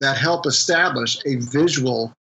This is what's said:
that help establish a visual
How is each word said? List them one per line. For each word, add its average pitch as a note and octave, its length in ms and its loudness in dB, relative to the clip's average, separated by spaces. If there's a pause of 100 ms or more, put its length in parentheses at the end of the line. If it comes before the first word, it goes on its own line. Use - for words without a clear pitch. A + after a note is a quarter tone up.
that C3+ 160 0
help E3+ 300 0
establish C3+ 800 0
a C#3 100 0
visual B2 760 0 (160)